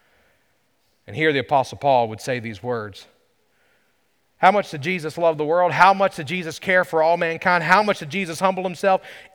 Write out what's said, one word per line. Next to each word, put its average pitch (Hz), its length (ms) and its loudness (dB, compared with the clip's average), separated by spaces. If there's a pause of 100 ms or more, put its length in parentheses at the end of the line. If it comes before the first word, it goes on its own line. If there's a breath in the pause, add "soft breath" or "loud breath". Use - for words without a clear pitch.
(1040)
And 104 100 -16
here 156 180 0
the 143 40 0
Apostle 135 400 -2
Paul 127 300 2
would 110 120 -10
say 127 200 -6
these 110 240 -12
words. 113 420 -10 (1300)
How 185 120 6
much 202 200 0
did 151 100 -10
Jesus 160 380 -6
love 165 180 2
the 151 80 -2
world? 170 260 0
How 175 220 6
much 196 220 0
did 160 100 -10
Jesus 165 320 -8
care 185 260 0
for 160 200 0
all 170 120 2
mankind? 170 480 0
How 185 200 6
much 208 160 -2
did 156 100 -12
Jesus 165 300 -6
humble 190 240 0
himself, 190 400 0 (320 loud breath)